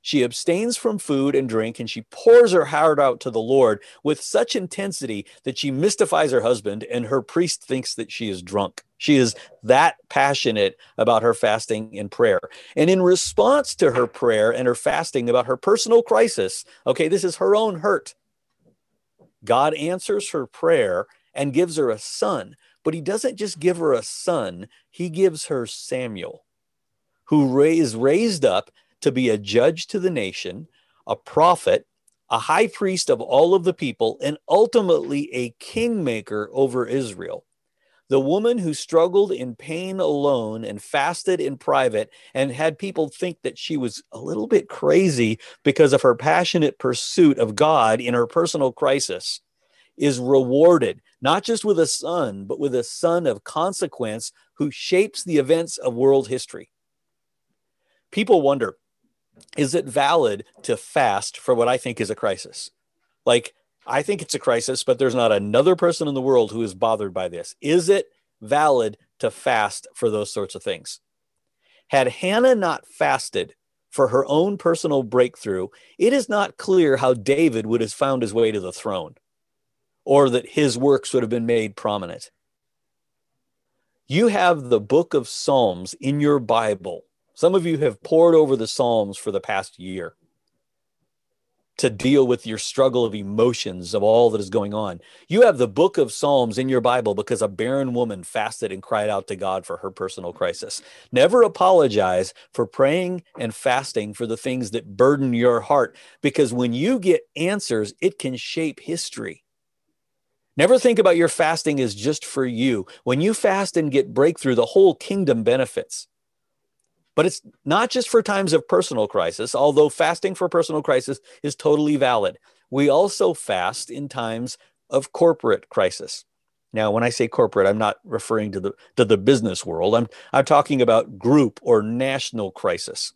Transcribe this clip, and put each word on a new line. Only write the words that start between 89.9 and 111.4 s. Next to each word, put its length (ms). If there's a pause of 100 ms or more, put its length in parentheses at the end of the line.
to 120
deal 360
with 200
your 100
struggle 480
of 100
emotions 800
of 100
all 280
that 100
is 80
going 240
on. 260 (300)
You 140
have 160
the 100
book 300
of 120
Psalms 460
in 140
your 100
Bible 340
because 280
a 60
barren 440
woman 320
fasted 480
and 100
cried 280
out 160
to 100
God 300
for 120
her 120
personal 420
crisis. 480 (320)
Never 300
apologize 880 (220)
for 100
praying 600 (140)
and 160
fasting 600
for 120
the 120
things 320
that 260
burden 380
your 260
heart, 340 (280)
because 320
when 180
you 260
get 380
answers, 640
it 180
can 180
shape 440
history. 640 (1120)
Never 220
think 200
about 200
your 100
fasting 520